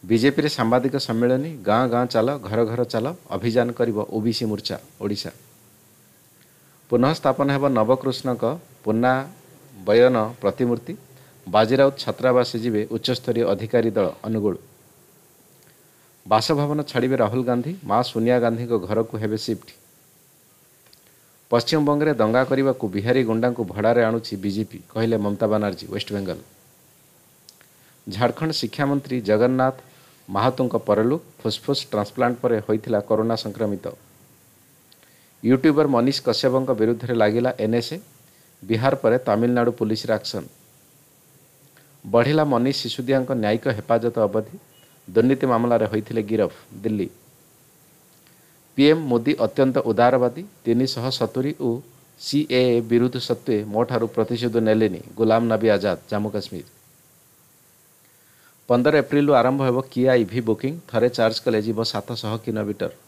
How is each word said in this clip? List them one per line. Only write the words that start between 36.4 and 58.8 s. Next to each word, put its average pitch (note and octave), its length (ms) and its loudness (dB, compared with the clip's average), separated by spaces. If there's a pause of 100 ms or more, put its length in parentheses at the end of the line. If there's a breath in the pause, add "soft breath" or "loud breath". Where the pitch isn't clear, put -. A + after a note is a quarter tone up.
ବିରୁଦ୍ଧରେ A#2 440 0
ଲାଗିଲା A2+ 440 2
ଏନ୍ଏସ୍ଏ, A2+ 380 -2 (680 soft breath)
ବିହାର A2+ 320 0
ପରେ B2 240 2
ତାମିଲନାଡୁ A#2+ 520 0
ପୁଲିସର A2 440 -4
ଆକ୍ସନ। - 300 -8 (1600 soft breath)
ବଢ଼ିଲା C3 380 4
ମନୀଷ C3 320 0
ସିସୁଦିଆଙ୍କ B2+ 540 -2
ନ୍ୟାୟିକ A2 380 0
ହେପାଜତ A#2 500 0
ଅବଧି, G#2+ 400 -2 (500 soft breath)
ଦୁର୍ନୀତି B2+ 380 2
ମାମଲାରେ A#2 400 2
ହୋଇଥିଲେ G#2+ 360 -4
ଗିରଫ, G2+ 300 0 (220)
ଦିଲ୍ଲୀ। G2+ 340 -4 (1700 soft breath)
ପିଏମ୍ D3+ 300 6
ମୋଦି A#2+ 280 2
ଅତ୍ୟନ୍ତ C3 440 0
ଉଦାରବାଦୀ, B2 640 2 (220)
ତିନିଶହ A#2+ 460 0
ସତୁରି B2+ 500 -4
ଓ B2 200 -4 (400)
ସିଏଏ B2+ 600 2
ବିରୁଦ୍ଧ A#2 360 2
ସତ୍ତ୍ୱେ A#2 480 -2
ମୋଠାରୁ A2+ 420 -2
ପ୍ରତିଶୋଧ A#2 500 -2
ନେଲେନି, A2 440 2 (160)
ଗୁଲାମ A2+ 300 2
ନବୀ A2 220 2
ଆଜାଦ, G2 300 2 (120)
ଜାମ୍ମୁ G#2 200 -4
କାଶ୍ମୀର। F#2+ 360 -10 (2000 soft breath)
ପନ୍ଦର B2 280 4